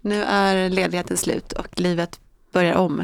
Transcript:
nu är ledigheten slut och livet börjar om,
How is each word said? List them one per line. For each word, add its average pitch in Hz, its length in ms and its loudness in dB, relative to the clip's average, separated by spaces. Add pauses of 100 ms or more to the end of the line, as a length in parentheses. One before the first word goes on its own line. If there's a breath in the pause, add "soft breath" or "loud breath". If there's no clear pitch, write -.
nu 208 220 -2
är 190 460 2
ledigheten 180 480 -2
slut - 360 -4
och - 260 -8
livet 170 400 -2 (340)
börjar 175 220 4
om, 175 280 0